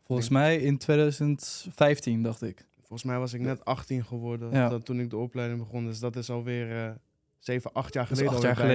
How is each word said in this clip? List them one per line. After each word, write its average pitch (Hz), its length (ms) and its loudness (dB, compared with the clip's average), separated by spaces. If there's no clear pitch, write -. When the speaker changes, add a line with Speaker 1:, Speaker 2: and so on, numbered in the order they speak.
Speaker 1:
Volgens 120 240 0
Speaker 2:
Ik 131 60 2
denk 135 100 6
Speaker 1:
mij 160 120 6
in 139 220 2
tweeduizend 147 920 2
vijftien, 143 520 4
dacht 113 200 -2
ik. 104 240 -10
Speaker 2:
Volgens - 240 -14
mij 123 160 -2
was 127 140 -4
ik 120 80 -8
Speaker 1:
Ja. 127 60 -2
Speaker 2:
net 131 180 -4
achttien 127 400 -4
geworden 117 460 -8
Speaker 1:
Ja. 127 180 4
Speaker 2:
dat, 117 160 -2
toen 123 160 -4
ik 120 100 -4
de 110 60 -6
opleiding 120 440 -4
begon. 117 240 -6
Dus 113 140 -6
dat 117 180 -4
is 120 140 -8
alweer, 120 540 -4
eh, 110 60 -6
zeven, 123 340 -4
acht - 220 -4
jaar 131 140 0
Speaker 1:
Dat - 40 -2
is 127 60 0
Speaker 2:
geleden 135 200 2
Speaker 1:
acht 120 80 2
jaar 123 100 4
Speaker 2:
alweer 131 180 4